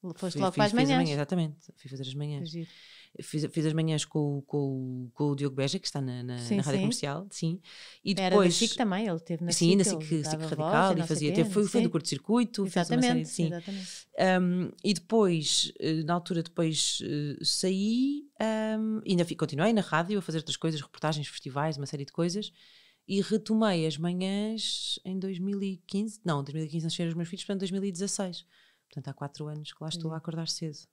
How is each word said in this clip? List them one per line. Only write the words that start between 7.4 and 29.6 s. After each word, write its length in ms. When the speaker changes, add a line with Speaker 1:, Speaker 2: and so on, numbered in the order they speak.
Speaker 2:
E 80
Speaker 1:
Era 80
da 80
Speaker 2:
depois 260
Speaker 1:
sic 220
também, 320
ele 100
teve 260
na 60
Speaker 2:
Sim, 240
na 80
Speaker 1:
sic, 80
Speaker 2:
sic, 80
Speaker 1:
ele 120
Speaker 2:
sic 140
Speaker 1:
dava 60
Speaker 2:
Radical, 260
Speaker 1:
voz 200
e 20
Speaker 2:
e 80
Speaker 1:
não 60
sei 100
Speaker 2:
fazia, 140
Speaker 1:
quê, 60
Speaker 2:
teve, 140
foi, 160
foi 140
do 80
Speaker 1:
sim. 20
Speaker 2:
curto-circuito, 760
fez 240
uma 120
série 180
Speaker 1:
Exatamente, 60
Speaker 2:
de, 80
sim. 120
Speaker 1:
exatamente. 420
Speaker 2:
Ahm, 500
e 100
depois, 880
eh, 240
na 100
altura, 300
depois, 580
eh, 400
saí, 840
ahm, 680
ainda 200
fi-, 100
continuei 380
na 80
rádio 380
a 40
fazer 160
outras 180
coisas, 240
reportagens, 460
festivais, 500
uma 100
série 180
de 80
coisas, 400
e 120
retomei 680
as 120
manhãs 1080
em 140
dois 220
mil 200
e 180
quinze, 360
não, 200
dois 100
mil 100
e 40
quinze 160
nasceram 240
os 80
meus 120
filhos, 160
portanto, 160
dois 120
mil 100
e 80
dezasseis. 540
Portanto, 200
há 40
quatro 360
anos 240